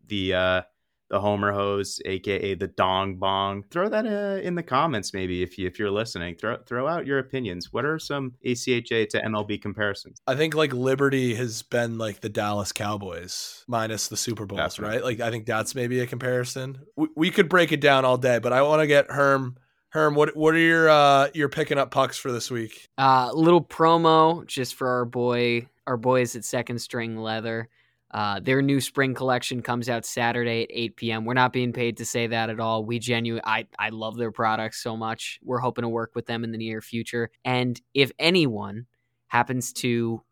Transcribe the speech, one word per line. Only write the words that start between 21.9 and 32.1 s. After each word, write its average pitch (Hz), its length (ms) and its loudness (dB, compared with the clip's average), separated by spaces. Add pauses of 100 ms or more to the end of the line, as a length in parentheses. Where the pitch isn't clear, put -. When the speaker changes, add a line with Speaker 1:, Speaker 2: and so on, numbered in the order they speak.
Speaker 2:
pucks 135 260 0
for 135 140 -6
this 117 180 -6
week? 113 480 -8
Speaker 3:
Uh, 131 340 4
little 165 320 6
promo 160 840 4
just 127 260 -6
for 135 140 -4
our 123 180 0
boy, 120 640 0 (180)
our 127 120 -2
boys 123 380 2
at 107 80 -10
Second 120 360 -4
String 113 380 -6
Leather. 113 520 -6 (400)
Uh, 104 300 -2
their 131 220 2
new 139 180 2
spring 131 360 -2
collection 127 480 -2
comes 123 260 -4
out 117 160 -4
Saturday 117 580 -2
at - 80 -6
eight 117 260 -6
P 113 140 -4
M. 113 140 -4
We're 120 80 -2
not 127 180 4
being 123 220 -2
paid 120 240 -2
to 117 80 -8
say 117 220 -2